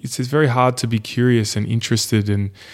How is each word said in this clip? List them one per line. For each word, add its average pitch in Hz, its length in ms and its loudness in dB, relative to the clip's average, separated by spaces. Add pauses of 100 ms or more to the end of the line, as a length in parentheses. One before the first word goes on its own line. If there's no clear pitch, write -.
It's, - 160 -8
it's 127 100 -6
very 147 180 2
hard 127 300 2
to 117 100 -4
be 113 120 0
curious 120 560 0
and 104 120 -2
interested 110 640 0
and, 101 220 -2 (220)